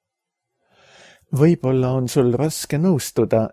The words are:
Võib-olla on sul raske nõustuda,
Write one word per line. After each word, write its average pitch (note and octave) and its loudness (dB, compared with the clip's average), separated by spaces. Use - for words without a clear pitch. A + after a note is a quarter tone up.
Võib-olla C3 2
on C3 -2
sul B2 2
raske D3 -4
nõustuda, A#2+ 0